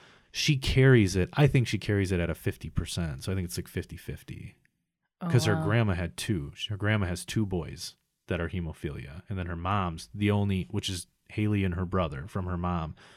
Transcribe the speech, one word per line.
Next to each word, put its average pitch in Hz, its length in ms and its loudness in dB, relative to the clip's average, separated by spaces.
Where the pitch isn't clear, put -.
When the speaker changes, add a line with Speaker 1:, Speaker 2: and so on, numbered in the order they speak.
Speaker 1:
she - 260 2
carries 127 580 6
it. 90 180 2
I 147 140 6
think 131 200 4
she 104 120 -2
carries 98 320 0
it 90 80 2
at 85 100 0
a 80 60 -4
fifty - 340 -6
percent. 82 540 -4
So - 80 -4
I 95 40 -2
think 95 100 -2
it's, - 120 -8
like, 87 100 -6
fifty - 300 -8
fifty. - 580 -14
Speaker 2:
Oh, 185 60 -6
Speaker 1:
'Cause 143 180 4
her 107 100 4
Speaker 2:
wow. - 80 0
Speaker 1:
grandma 107 320 4
had 85 200 -4
two. 78 400 -2
She, - 140 -8
her 104 80 -6
grandma 104 300 2
has 87 180 -4
two 110 220 0
boys 76 480 -6
that 87 120 -2
are 87 80 -2
hemophilia. 78 800 -8
And 95 120 -4
then 87 80 -4
her 87 80 -4
mom's 87 580 -2
the 101 160 2
only, 101 400 2
which - 180 -4
is 92 200 -6
Haley 104 340 0
and 92 100 0
her 90 120 -2
brother 85 420 -2
from 95 180 -6
her 90 140 -4
mom. 87 340 -2